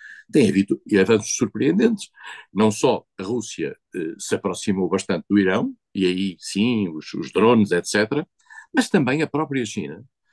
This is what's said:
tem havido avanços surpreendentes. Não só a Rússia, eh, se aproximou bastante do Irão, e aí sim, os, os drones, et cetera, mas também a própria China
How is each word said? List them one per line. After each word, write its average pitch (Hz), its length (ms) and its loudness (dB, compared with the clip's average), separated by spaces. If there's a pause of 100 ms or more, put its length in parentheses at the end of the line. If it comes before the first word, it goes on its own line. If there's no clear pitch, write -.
(320)
tem 117 160 4
havido 98 320 0 (200)
avanços 101 360 2
surpreendentes. 175 760 0 (420)
Não 107 180 2
só 110 340 0 (140)
a 98 40 -6
Rússia, 95 540 -6 (180)
eh, 82 240 -6
se - 160 -6
aproximou 95 540 -2
bastante 90 400 -2
do 101 100 4
Irão, 98 360 0 (200)
e 92 120 0
aí 92 340 -2
sim, 107 480 0
os, 78 260 -12
os - 180 -8
drones, 110 400 4
et 87 140 -2
cetera, 110 400 0 (480)
mas 269 140 2
também 143 340 2
a 147 40 -2
própria 139 400 -4
China 85 380 -10 (280)